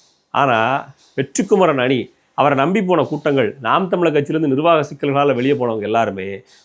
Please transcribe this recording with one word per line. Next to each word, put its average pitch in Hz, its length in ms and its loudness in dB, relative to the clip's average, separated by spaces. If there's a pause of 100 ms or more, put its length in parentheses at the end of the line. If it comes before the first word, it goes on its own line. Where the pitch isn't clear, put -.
(300)
ஆனா 127 560 0 (300)
வெற்றிக்குமரன் 175 600 0
அணி, 123 320 -2 (240)
அவரை 139 220 2
நம்பி 180 260 2
போன 180 200 2
கூட்டங்கள், 139 580 -2
நாம் 147 280 0
தமிழர் 175 240 0
கட்சியிலேருந்து 151 260 0
நிர்வாக 151 560 0
சிக்கல்களால 143 400 0
வெளியே 127 180 0
போனவங்க 117 300 -2
எல்லாருமே 98 640 -4 (200)